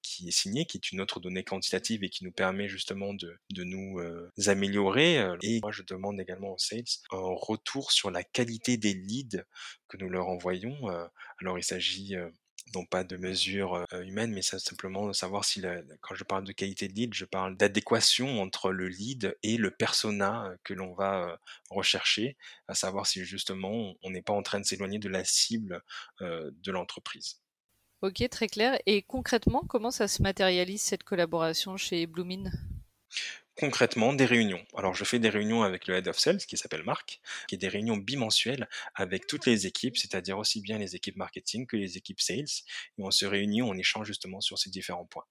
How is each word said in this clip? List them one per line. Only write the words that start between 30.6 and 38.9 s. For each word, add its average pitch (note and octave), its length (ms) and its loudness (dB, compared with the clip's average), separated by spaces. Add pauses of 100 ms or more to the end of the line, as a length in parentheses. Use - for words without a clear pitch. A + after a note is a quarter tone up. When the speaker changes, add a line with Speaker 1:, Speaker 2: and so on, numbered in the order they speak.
Speaker 2:
cette - 200 0
collaboration E3+ 720 2
chez E3+ 300 0
Bloomin ? F3+ 460 -4 (1080)
Speaker 1:
concrètement B2+ 540 6
des C3+ 120 8
réunions. A2 480 6
Alors, F#2+ 200 0
je G#2 100 -2
fais A#2+ 160 2
des A2+ 100 8
réunions G#2+ 340 4
avec F#2 240 0
le F#2 80 2
head F#2 120 2
of E2 100 0
sales, F3+ 200 6
qui - 180 -6
s'appelle - 280 -4
Marc, - 360 -4 (280)
qui - 80 -4
est - 20 -10
des F#2+ 100 -2
réunions G#2 300 2
bimensuelles A#2 720 0 (260)